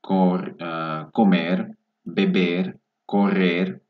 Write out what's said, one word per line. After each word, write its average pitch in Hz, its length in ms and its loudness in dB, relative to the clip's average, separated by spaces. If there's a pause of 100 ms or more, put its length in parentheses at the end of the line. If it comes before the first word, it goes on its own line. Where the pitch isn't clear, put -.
cor-, 92 600 0
ah, 80 520 -8
comer, 92 640 2 (280)
beber, 92 760 0 (260)
correr. 95 840 0